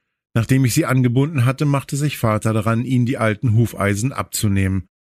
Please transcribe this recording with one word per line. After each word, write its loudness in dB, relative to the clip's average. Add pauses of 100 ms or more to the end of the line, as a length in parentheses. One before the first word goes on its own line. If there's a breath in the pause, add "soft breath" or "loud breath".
(340)
Nachdem 2
ich 2
sie 2
angebunden 2
hatte, 0
machte -2
sich -2
Vater 0
daran, -2
ihnen 2
die -2
alten 0
Hufeisen 0
abzunehmen. -2 (160)